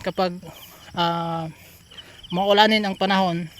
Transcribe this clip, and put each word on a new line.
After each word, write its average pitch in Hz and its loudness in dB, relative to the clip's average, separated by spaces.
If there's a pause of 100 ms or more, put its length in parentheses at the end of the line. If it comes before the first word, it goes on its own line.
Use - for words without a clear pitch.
kapag, 180 -4 (560)
ah, 170 -4 (800)
maulanin 202 4
ang 190 -4
panahon, 185 0 (100)